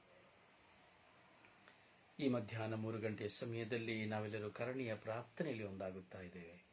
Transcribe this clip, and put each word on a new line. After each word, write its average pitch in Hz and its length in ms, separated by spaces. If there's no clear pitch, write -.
ಈ 139 100
ಮಧ್ಯಾಹ್ನ 110 460
ಮೂರು 110 240
ಗಂಟೆಯ 107 300
ಸಮಯದಲ್ಲಿ 113 760
ನಾವೆಲ್ಲರೂ 107 440
ಕರುಣೆಯ 120 440
ಪ್ರಾರ್ಥನೆಯಲ್ಲಿ 117 680
ಒಂದಾಗುತ್ತಾ 95 580
ಇದ್ದೇವೆ. 87 520